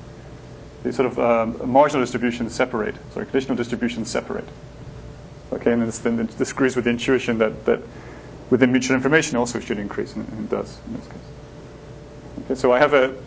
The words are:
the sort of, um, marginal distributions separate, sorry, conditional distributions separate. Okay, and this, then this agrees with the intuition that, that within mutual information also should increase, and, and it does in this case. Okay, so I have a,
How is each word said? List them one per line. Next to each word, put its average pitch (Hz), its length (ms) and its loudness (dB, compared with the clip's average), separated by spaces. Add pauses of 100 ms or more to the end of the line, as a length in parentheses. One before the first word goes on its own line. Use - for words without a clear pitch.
(840)
the 123 100 -2
sort 127 140 2
of, 120 120 -2
um, 117 520 2
marginal 143 320 6
distributions 117 520 0
separate, 113 400 0 (180)
sorry, 110 140 -4
conditional 135 300 0
distributions 117 540 -2
separate. - 340 -4 (1080)
Okay, - 200 2
and 120 100 2
this, 113 160 -2
then 113 380 0
this 127 140 -2
agrees 131 260 2
with 117 80 0
the 120 60 4
intuition 117 480 2
that, 110 260 2
that 117 160 4 (720)
within 127 200 6
mutual 131 240 4
information 139 420 4
also 120 240 0
should 104 180 -4
increase, 101 360 -6
and, 110 140 -6
and 107 160 -6
it 107 60 -6
does 107 360 -2
in - 100 -8
this - 100 -10
case. - 100 -16 (1300)
Okay, 135 100 -2
so 127 180 4
I 123 60 6
have 147 140 6
a, 135 220 6 (120)